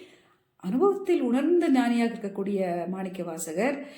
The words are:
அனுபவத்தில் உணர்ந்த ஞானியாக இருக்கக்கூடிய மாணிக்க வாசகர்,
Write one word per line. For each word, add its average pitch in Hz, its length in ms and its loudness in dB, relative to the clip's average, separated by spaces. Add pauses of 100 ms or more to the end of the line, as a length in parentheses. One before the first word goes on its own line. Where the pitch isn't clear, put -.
(560)
அனுபவத்தில் 339 640 2
உணர்ந்த 302 500 2
ஞானியாக 233 440 2
இருக்கக்கூடிய 190 760 -4
மாணிக்க 185 340 -6
வாசகர், 170 640 -4 (120)